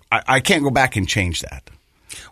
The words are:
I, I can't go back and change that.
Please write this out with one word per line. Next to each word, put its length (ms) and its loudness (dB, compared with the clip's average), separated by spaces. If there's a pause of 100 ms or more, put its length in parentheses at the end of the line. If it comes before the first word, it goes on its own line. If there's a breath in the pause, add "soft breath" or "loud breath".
(120)
I, 160 2
I 120 4
can't 220 2
go 80 0
back 280 2
and 120 -2
change 300 -2
that. 280 -14 (640 loud breath)